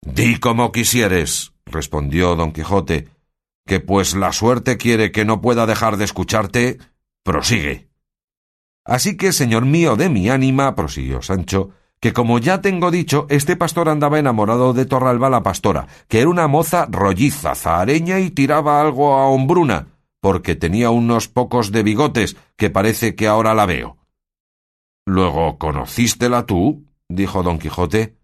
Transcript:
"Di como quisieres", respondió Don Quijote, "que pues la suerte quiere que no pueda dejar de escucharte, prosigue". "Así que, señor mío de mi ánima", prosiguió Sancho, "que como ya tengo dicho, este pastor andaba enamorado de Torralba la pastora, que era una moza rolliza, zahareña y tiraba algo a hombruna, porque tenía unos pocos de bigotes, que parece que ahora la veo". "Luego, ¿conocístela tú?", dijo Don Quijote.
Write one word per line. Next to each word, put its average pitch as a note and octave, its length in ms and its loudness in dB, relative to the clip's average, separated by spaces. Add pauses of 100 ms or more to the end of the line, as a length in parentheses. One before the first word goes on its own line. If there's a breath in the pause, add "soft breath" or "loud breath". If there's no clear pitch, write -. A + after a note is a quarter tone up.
"Di A2+ 340 0
como A#2 340 0
quisieres", G#2+ 800 -2 (140)
respondió D#2+ 720 -2
Don D#2+ 160 -2
Quijote, D#2+ 560 -4 (560)
"que F#2+ 140 0
pues F#2 360 0
la F#2 180 -2
suerte A#2+ 440 0
quiere A2 340 0
que G#2+ 140 -2
no G#2+ 160 0
pueda A#2 260 2
dejar A2 300 0
de G2+ 80 -2
escucharte, G#2+ 760 -2 (420 soft breath)
prosigue". D2+ 680 -4 (960)
"Así D#3+ 320 -2
que, F#3 160 0
señor A#2 360 2
mío D3+ 280 4
de D#3+ 140 2
mi G2+ 180 2
ánima", C3 460 2
prosiguió C2+ 480 -6
Sancho, F#2+ 480 -2 (300 loud breath)
"que A#2 120 0
como A#2+ 280 2
ya F3 220 0
tengo F3+ 280 0
dicho, D3+ 400 0
este D3 260 0
pastor E3+ 320 -2
andaba D3+ 300 0
enamorado B2 560 2
de B2+ 120 0
Torralba B2+ 440 0
la A#2+ 140 2
pastora, F#2 420 -2 (220 loud breath)
que A2+ 140 2
era D3 80 4
una F3 180 2
moza D#3+ 420 0
rolliza, G2 640 0
zahareña D3 680 0
y F#3 120 -2
tiraba D3 500 2
algo C#3+ 380 2
a C3+ 80 4
hombruna, C3+ 640 2 (300)
porque F2+ 360 0
tenía G2 340 0
unos A#2 380 2
pocos A#2+ 440 -2
de A2+ 120 0
bigotes, G#2+ 540 0 (180 soft breath)
que G2+ 160 0
parece G#2 420 0
que G2+ 140 -2
ahora A2 260 2
la G#2+ 140 2
veo". B1+ 300 -6 (1080)
"Luego, E2 540 0
¿conocístela A#2 880 -2
tú?", A2+ 400 0 (200)
dijo F#2 360 -4
Don E2+ 160 -2
Quijote. F2+ 640 -4